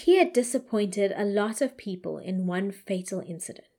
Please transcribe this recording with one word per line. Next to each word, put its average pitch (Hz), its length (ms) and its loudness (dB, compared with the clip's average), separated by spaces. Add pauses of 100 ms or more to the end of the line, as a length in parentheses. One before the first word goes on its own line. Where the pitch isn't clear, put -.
he 359 140 8
had 349 160 4
disappointed 208 840 0
a 208 80 -2
lot 208 380 0
of 262 160 -2
people 180 400 -8
in 185 280 -2
one 190 280 -2
fatal 185 520 -6
incident. - 400 -12 (140)